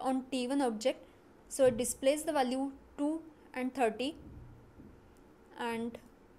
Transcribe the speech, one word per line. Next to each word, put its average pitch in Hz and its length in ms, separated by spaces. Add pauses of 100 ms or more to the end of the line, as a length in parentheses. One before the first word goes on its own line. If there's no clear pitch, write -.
on 254 280
T 254 160
one 277 160
object, 240 400 (460)
so 262 200
it 240 100
displays 269 460
the 320 100
value 269 400 (240)
two 311 240 (320)
and 254 200
thirty, 254 420 (1400)
and 233 400 (420)